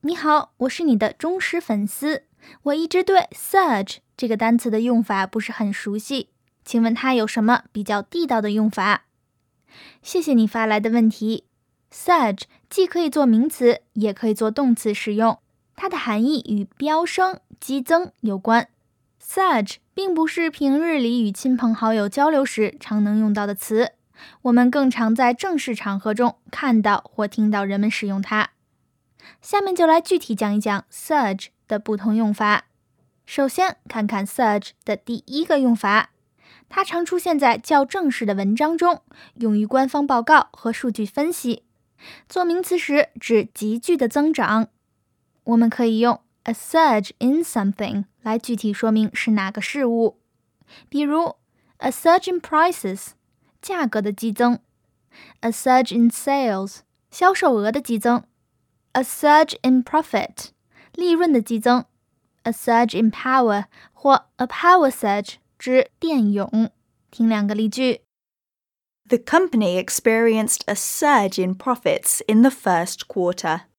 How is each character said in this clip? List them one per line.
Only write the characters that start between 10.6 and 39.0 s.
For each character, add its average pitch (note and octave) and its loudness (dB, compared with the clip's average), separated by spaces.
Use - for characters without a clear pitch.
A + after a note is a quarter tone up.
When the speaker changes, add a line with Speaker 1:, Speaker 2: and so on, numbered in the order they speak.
Speaker 1:
来 G#3+ 0
的 A3 -2
问 A3+ 4
题。 A3 -4
Surge C4 0
既 F#4 0
可 E4+ -4
以 D#4+ 0
做 C#4+ 2
名 A#3 4
词， A#3+ 2
也 G#3 -2
可 A3+ -6
以 G#3+ 0
做 A3 -2
动 B3 2
词 A3 -4
使 G#3 -4
用， A3 0
它 G4 -8
的 F4+ -6
含 A3 -2
义 D4 0
与 G3+ -4
飙 D#4 0
升、 F#4 -2
激 C#4 -6
增 E4+ 0
有 G3+ -2
关。 A3+ 0
Surge D#4 0
并 F#4+ -4
不 D#4+ 2
是 E4 -2
平 C#4+ 0
日 E4 0
里 A#3+ 0
与 G#3 0
亲 B3+ -2
朋 A3+ 0
好 A3 0
友 G#3 0
交 C#4+ 0
流 C#4 2
时 A3 -2
常 G#3 -2
能 G#3 0
用 G#3+ 2
到 G#3 -2
的 G3+ -4
词， A3 -2
我 B3 0
们 B3 4
更 C#4 2
常 A3+ 0
在 B3 2
正 F4 -4
式 B3+ -4
场 G3 -6
合 G#3+ -4
中 A#3 0
看 A#3 0
到 G3+ 0
或 G#3 -4
听 G#3+ 0
到 G3+ 0
人 G3 -4
们 G#3 0
使 G#3 -6
用 G3 -4
它。 G#3+ -2
下 G4+ -2
面 F#4+ -2
就 E4+ 4
来 D#4+ 4
具 F4 0
体 - -4
讲 G#3 -2
一 G#3+ 2
讲 G#3 -4
surge A3+ -2
的 G#3+ -2
不 G#3+ -4
同 G#3+ -2
用 A3 0
法。 G#3 0
首 C#4 -2
先 F4+ -2
看 A3 -4
看 G3+ -4
surge G#3 0
的 G#3 -4
第 - -10
一 D4 -4
个 D4+ 2
用 B3 4
法， G#3 0
它 F#4+ -2
常 E4+ -2
出 F4+ -2
现 E4 0
在 B3+ 2
较 C#4 2
正 F4 -2
式 A#3 -4
的 G3+ 0
文 G3 0
章 D4+ 0
中， E4+ 0